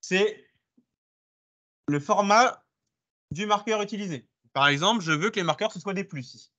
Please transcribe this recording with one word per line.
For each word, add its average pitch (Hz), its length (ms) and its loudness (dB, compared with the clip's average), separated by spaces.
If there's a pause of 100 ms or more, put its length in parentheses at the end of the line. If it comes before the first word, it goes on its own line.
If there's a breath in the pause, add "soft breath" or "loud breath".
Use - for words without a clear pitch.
c'est 202 440 0 (1400)
le 143 100 0
format 202 680 2 (680)
du 180 140 -6
marqueur 208 360 0
utilisé. 202 460 -8 (240)
Par 139 160 4
exemple, 180 340 2
je 160 100 -2
veux 160 180 0
que 208 100 -6
les - 20 -2
marqueurs, 175 300 -2
ce 185 80 -12
soient 196 140 -6
des 190 100 -6
plus 135 300 -14
ici. - 240 -20